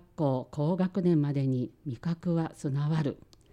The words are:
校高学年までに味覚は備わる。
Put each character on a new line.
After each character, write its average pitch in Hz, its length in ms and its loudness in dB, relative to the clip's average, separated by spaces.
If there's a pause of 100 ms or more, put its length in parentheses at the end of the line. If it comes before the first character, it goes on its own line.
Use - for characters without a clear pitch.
(160)
校 135 360 0
高 156 240 0
学 185 260 0
年 170 200 4
ま 143 120 0
で 135 120 0
に 127 260 0 (140)
味 127 120 -6
覚 170 380 -2
は 165 200 -2
備 147 340 -2
わ 160 120 0
る。 139 160 -2 (360)